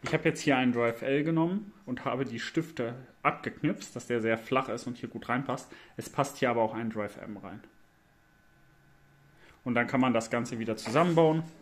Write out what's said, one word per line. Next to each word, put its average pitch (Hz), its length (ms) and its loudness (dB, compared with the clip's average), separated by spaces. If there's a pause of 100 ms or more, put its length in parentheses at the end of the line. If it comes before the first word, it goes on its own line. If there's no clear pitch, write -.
Ich - 100 -2
habe 156 100 2
jetzt 160 160 2
hier 139 160 4
einen 127 160 4
Drive 117 300 2
L 143 240 2
genommen 170 480 0 (120)
und 127 200 -8
habe 131 180 -2
die 113 160 -6
Stifte 123 560 -4 (280)
abgeknipst, - 720 -2
dass - 140 -10
der 120 140 0
sehr 113 160 2
flach 131 320 0
ist 117 180 -6
und 120 80 -8
hier - 140 -10
gut - 180 -12
reinpasst. 127 420 -2 (280)
Es - 120 -10
passt - 280 -2
hier 127 120 2
aber 117 120 2
auch 110 120 2
ein 113 160 -4
Drive 107 280 -6
M - 180 -12
rein. 95 260 -14 (2000)
Und 123 100 -2
dann 120 120 2
kann 131 120 2
man 127 140 6
das 113 160 2
Ganze 120 300 -2
wieder 113 180 -2
zusammenbauen 160 680 4 (180)